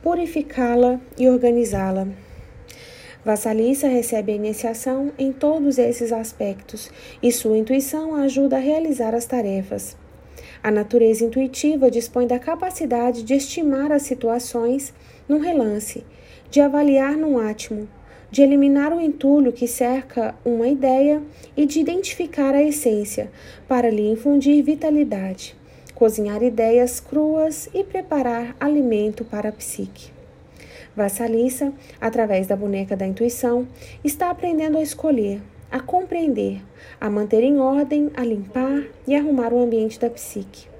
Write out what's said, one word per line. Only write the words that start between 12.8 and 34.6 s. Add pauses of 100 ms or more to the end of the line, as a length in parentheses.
de
estimar
as
situações (360)
num
relance, (460)
de
avaliar
num
átimo, (420)
de
eliminar
o
entulho
que
cerca (100)
uma
ideia (340)
e
de
identificar
a
essência, (380)
para
lhe
infundir
vitalidade. (380)
Cozinhar
ideias
cruas
e
preparar
alimento
para
a
psique. (840)
Vassalissa, (280)
através
da
boneca
da
intuição, (360)
está
aprendendo